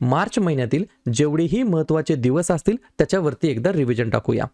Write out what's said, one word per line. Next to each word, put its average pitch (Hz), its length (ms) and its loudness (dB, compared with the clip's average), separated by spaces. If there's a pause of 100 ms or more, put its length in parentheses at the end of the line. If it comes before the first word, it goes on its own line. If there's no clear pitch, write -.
मार्च 156 380 0
महिन्यातील 165 460 0 (280)
जेवढेही 151 500 0
महत्त्वाचे 160 520 0
दिवस 131 360 0
असतील 190 260 0 (220)
त्याच्यावरती 160 500 0
एकदा 131 240 -2
रिव्हिजन 120 380 0
टाकूया. 110 440 -2